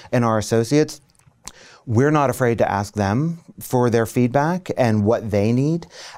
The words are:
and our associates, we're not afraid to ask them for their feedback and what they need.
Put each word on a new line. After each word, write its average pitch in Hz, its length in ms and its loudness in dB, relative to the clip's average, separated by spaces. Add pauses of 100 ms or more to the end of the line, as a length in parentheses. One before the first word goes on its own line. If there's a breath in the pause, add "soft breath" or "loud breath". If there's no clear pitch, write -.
(120)
and 120 140 2
our 113 120 2
associates, 117 600 0 (840 loud breath)
we're 123 260 2
not 147 180 2
afraid 117 280 0
to 104 120 2
ask 101 260 -2
them 127 440 -2 (220)
for 123 280 0
their 113 160 2
feedback 139 720 0
and 110 280 2
what 107 260 0
they 104 220 2
need. 151 340 -2 (300 loud breath)